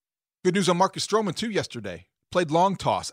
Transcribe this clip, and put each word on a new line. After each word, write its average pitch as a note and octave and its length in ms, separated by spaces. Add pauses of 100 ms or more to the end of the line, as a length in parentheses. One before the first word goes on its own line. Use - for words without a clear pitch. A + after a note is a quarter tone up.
(440)
Good F3+ 120
news F#3+ 140
on F3 80
Marcus F#3 300
Stroman, G#3 280
too, A#3 140
yesterday. A2 580 (240)
Played F3+ 200
long F3+ 240
toss. G2 380